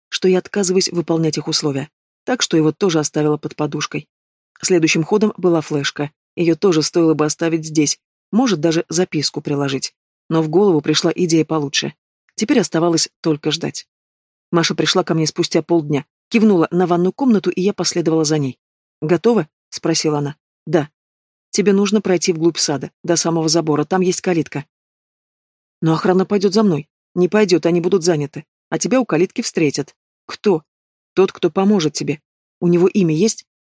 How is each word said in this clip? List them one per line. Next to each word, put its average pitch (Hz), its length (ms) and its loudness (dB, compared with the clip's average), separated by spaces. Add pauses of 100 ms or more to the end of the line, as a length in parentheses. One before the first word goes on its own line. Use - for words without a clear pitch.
что - 200 -2
я 185 100 4
отказываюсь 185 520 -2
выполнять 165 480 -2
их 147 80 -8
условия. 147 420 -4 (360)
Так - 180 -4
что - 140 0
его 156 160 2
тоже 165 260 0
оставила 151 380 -2
под 147 200 -10
подушкой. 151 520 -6 (520)
Следующим 165 440 0
ходом 208 320 0
была 170 240 2
флешка. 147 500 -6 (260)
Её 165 200 2
тоже 156 260 2
стоило 160 320 2
бы 151 100 0
оставить 160 400 -2
здесь, 156 360 -2 (320)
может, 208 280 2
даже 165 280 0
записку 160 540 -4
приложить. 143 520 -4 (340)
Но 160 140 2
в 156 60 -2
голову 175 320 4
пришла 151 340 0
идея 165 300 2
получше. 143 500 -4 (400)
Теперь 247 260 0
оставалось 165 500 0 (100)
только 156 300 -2
ждать. 156 360 -8 (640)
Маша 165 240 0
пришла 160 300 0
ко 170 100 -2
мне 160 120 0
спустя 160 360 -2
полдня, 151 440 -2 (240)
кивнула 202 400 4
на 175 160 0
ванную 175 260 0
комнату, 208 380 0
и 185 100 -4
я 202 140 0
последовала 160 500 -2
за 156 140 0
ней. 135 200 -4 (440)
«Готова?» 180 460 2 (200)
спросила 156 500 -2
она. 147 180 -6 (300)
«Да». 151 240 0 (600)
«Тебе 202 240 2
нужно 202 260 2
пройти 185 320 0
вглубь 160 240 0
сада, 143 340 -4 (140)
до 165 120 0
самого 165 320 0
забора, 151 360 0
там 190 160 -2
есть 180 220 0
калитка». 160 420 -2 (1200)
«Но 160 100 2
охрана 185 320 2
пойдёт 196 300 0
за 220 80 2
мной». 160 260 0 (260)
«Не 175 140 2
пойдёт, 180 380 2
они 170 160 0
будут 175 220 0
заняты. 151 420 -4 (240)
А 165 80 -4
тебя 214 200 0
у 254 60 0
калитки 185 380 -2
встретят». 151 520 -2 (300)
«Кто?» - 400 -2 (480)
«Тот, 190 180 2
кто - 200 -2
поможет 190 420 0
тебе. 143 300 -6 (360)
У 175 100 -2
него 175 200 4
имя 170 260 0
есть?» 196 300 -2 (220)